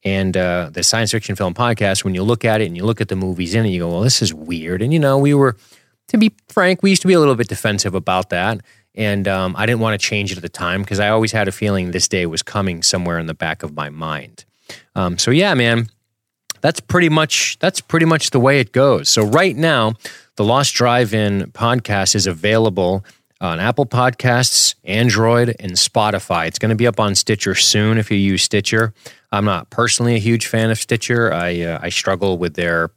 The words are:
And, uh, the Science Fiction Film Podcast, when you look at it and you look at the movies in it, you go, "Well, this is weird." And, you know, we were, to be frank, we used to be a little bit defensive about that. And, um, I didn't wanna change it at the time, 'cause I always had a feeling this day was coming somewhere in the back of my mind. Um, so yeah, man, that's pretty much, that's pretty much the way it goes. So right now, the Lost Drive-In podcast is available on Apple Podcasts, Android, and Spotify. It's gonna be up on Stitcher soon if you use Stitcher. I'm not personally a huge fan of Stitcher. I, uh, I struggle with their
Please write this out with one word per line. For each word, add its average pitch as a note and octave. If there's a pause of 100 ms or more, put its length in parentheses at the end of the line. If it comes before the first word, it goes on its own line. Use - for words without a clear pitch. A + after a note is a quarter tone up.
And, F#2+
uh, F2+
the E2+
Science A2+
Fiction G#2+
Film F#2
Podcast, G#2+
when F#2+
you F2+
look A2+
at A2
it G#2
and E2+
you F2
look A2+
at G2+
the F#2+
movies F#2
in A2+
it, -
you F2+
go, E2+
"Well, F2
this B2+
is F2
weird." E2
And, C3
you E3
know, C#3
we C#3+
were, C3+ (500)
to -
be A3 (160)
frank, F#3
we G3
used F#3+
to F3+
be F#3
a F3
little C#3+
bit A2+
defensive G2+
about F#2
that. F#2 (320)
And, G2+
um, F#2+
I A2
didn't A#2
wanna A2
change G2
it F2+
at E2
the E2+
time, F2+
'cause G2
I G#2
always A2
had G#2+
a G#2+
feeling G2
this F2
day F#2
was E2
coming F#2
somewhere F2
in E2
the D#2+
back D#2
of D2
my D2
mind. D#2 (480)
Um, F2
so -
yeah, F3+
man, A#2 (760)
that's E3
pretty F3
much, -
that's -
pretty E3
much D#3+
the A#2+
way C#3
it B2
goes. B2+
So A2+
right D3
now, A#2+ (400)
the G#2
Lost B2+
Drive-In G#2+
podcast A2+
is G2
available G2 (380)
on E2+
Apple A#2+
Podcasts, B2 (100)
Android, A2+
and F#2
Spotify. F#2+
It's E2
gonna A2
be A2+
up A2
on G2+
Stitcher G2
soon G#2+
if G#2+
you G#2
use G2
Stitcher. A2 (380)
I'm G#2
not F#2
personally A#2+
a -
huge A2+
fan A2+
of A2+
Stitcher. A#2
I, F2
uh, E2+
I E2+
struggle F#2+
with E2+
their E2+